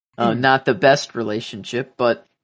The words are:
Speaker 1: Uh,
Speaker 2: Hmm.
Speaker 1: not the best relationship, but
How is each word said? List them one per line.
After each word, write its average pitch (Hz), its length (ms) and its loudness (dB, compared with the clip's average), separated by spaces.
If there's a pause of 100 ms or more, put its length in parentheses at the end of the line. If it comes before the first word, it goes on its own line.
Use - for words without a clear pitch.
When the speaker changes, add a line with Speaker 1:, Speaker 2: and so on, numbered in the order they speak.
(160)
Speaker 1:
Uh, 117 180 0
Speaker 2:
Hmm. 120 60 -6
Speaker 1:
not 135 240 2
the - 100 2
best 220 420 2
relationship, 113 800 -8
but 120 300 0 (180)